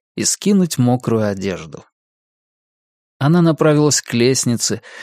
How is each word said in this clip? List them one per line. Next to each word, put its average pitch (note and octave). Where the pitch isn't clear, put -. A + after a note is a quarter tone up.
и A2+
скинуть F#3+
мокрую B2
одежду. F#2+
Она E3
направилась D3+
к -
лестнице, A#2